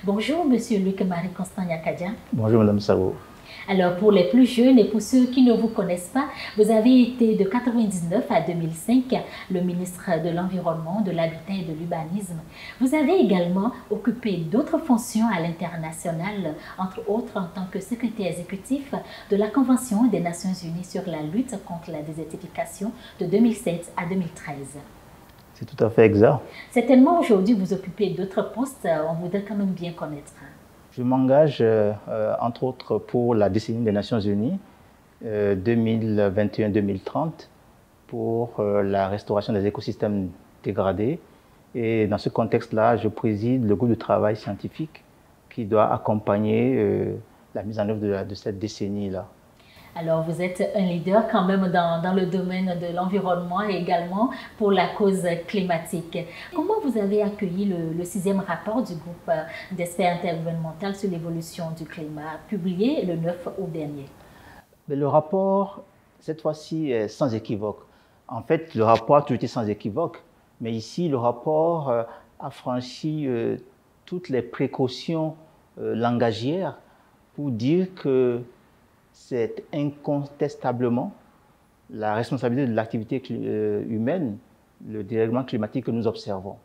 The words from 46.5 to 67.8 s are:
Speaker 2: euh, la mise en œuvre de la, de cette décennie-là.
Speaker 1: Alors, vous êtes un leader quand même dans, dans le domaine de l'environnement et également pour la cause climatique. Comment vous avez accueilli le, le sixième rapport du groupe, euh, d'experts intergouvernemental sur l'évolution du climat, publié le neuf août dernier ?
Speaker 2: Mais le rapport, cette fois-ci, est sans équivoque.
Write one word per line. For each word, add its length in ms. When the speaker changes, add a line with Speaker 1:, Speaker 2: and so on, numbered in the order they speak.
Speaker 2:
euh, 380
la 80
mise 180
en 100
œuvre 100
de 80
la, 160
de 100
cette 240
décennie-là. 720
Speaker 1:
Alors, 220
vous 220
êtes 180
un 100
leader 420
quand 180
même 260
dans, 320
dans 100
le 140
domaine 520
de 160
l'environnement 720
et 100
également 520
pour 100
la 200
cause 360
climatique. 720
Comment 300
vous 160
avez 240
accueilli 420
le, 320
le 60
sixième 380
rapport 420
du 100
groupe, 220
euh, 120
d'experts 460
intergouvernemental 760
sur 160
l'évolution 640
du 100
climat, 520
publié 580
le 100
neuf 320
août 160
dernier ? 320
Speaker 2:
Mais 80
le 120
rapport, 720
cette 220
fois-ci, 500
est 160
sans 260
équivoque. 460